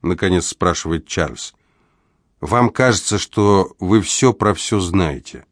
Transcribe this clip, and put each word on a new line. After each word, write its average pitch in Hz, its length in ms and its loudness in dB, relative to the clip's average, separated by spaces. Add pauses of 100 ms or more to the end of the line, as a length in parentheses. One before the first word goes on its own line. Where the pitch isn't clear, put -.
наконец 90 460 -2
спрашивает 82 600 -2
Чарльз. - 480 -6 (840)
Вам 117 300 0
кажется, 107 480 0
что 101 600 2
вы 95 200 4
всё 123 320 0
про 104 220 0
всё - 260 -2
знаете. 85 720 -2